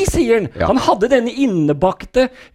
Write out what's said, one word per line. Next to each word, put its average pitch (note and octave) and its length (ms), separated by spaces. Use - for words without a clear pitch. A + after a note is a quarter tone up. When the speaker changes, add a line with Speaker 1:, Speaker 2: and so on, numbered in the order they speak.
Speaker 1:
sier A#3+ 340
han. F3 80
Speaker 2:
Ja. - 140
Speaker 1:
Han B3+ 100
hadde A3+ 300
denne B3 180
innebakte F#3 960